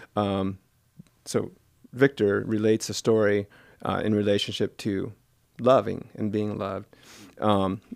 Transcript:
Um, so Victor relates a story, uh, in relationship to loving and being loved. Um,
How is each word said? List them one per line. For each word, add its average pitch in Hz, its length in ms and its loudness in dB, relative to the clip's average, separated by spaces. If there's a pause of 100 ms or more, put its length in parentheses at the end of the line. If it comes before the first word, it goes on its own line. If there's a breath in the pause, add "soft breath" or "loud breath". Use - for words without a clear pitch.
(160 loud breath)
Um, 98 420 -2 (680)
so - 280 -4 (420)
Victor 107 540 2
relates 110 420 0
a 104 60 -6
story, 104 500 2 (380 soft breath)
uh, 101 200 -2
in 107 120 0
relationship 101 640 -2
to 101 360 -6 (460)
loving 117 560 2
and 107 160 -4
being 104 260 -4
loved. 98 300 -8 (520 loud breath)
Um, 190 420 2 (140)